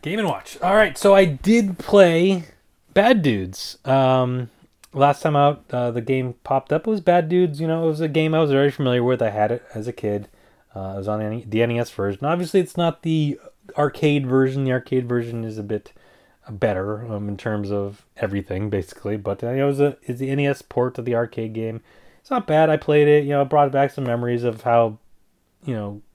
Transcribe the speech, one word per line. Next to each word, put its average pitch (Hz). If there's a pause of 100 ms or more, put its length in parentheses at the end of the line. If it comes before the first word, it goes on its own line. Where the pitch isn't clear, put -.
Game 180
and 214
Watch. -
All 185
right, 208
so 196
I 196
did 190
play 180 (480)
Bad 214
Dudes. 98
Um, 131 (420)
last 139
time 151
out, 143
uh, 123
the 120
game 127
popped -
up. 160
It -
was 214
Bad 175
Dudes. 170
You 160
know, 165
it -
was 156
a 165
game 156
I 160
was 151
very 139
familiar 123
with. 123
I 110
had 107
it 117 (100)
as 110
a 123
kid. 104 (480)
Uh, 95
it -
was 98
on 107
any, 110
the 107
N 120
E 117
S 120
version. 101
Obviously, 175
it's 175
not 170
the 156 (380)
arcade 147
version. 131
The 131
arcade 127
version 117
is 110
a 107
bit 104 (560)
better, 104
um, 104
in 101
terms 104
of 101 (100)
everything, 101
basically. 104
But, 101
uh, 117
it 135
was 143
a, 143
it's 123
the 135
N 139
E 143
S 139
port 123
of 120
the 120
arcade 113
game. 113 (380)
It's -
not 247
bad. 156
I 151
played 147
it. 147
You 143
know, 143
it 135
brought 147
back 139
some 139
memories 120
of 113
how, 117 (720)
you 135
know 104 (140)